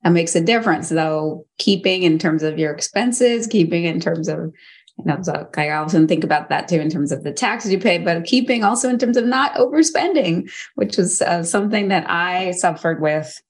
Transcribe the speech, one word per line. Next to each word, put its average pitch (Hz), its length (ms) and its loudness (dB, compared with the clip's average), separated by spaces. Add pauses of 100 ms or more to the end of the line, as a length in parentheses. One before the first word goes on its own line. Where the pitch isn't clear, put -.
that 175 80 2
makes 170 260 2
a 165 60 2
difference. 214 480 0
So 156 560 -2 (100)
keeping 185 460 0
in 160 160 4
terms 160 240 0
of 156 160 -2
your 151 160 -2
expenses, 233 720 0
keeping 170 380 2
in 165 160 -2
terms 165 280 -2
of, 156 240 -6 (460)
you - 80 -14
know, 147 160 0
so 151 340 -6
I 151 140 -2
often 156 360 2
think 156 160 2
about 147 280 0
that 147 180 -2
too, 170 100 2
in 156 120 0
terms 147 200 -2
of 135 140 -6
the 147 80 -6
taxes 226 400 -2
you 190 60 2
pay, 175 200 2
but 170 260 -2
keeping 240 380 0
also 240 280 2
in 247 80 0
terms 240 180 2
of 233 80 2
not 262 300 0
overspending, 294 960 2 (240)
which - 240 -2
was, 196 240 2
uh, 175 200 0
something 208 460 0
that 190 200 0
I 180 440 -2
suffered 165 480 -2
with. 156 500 -2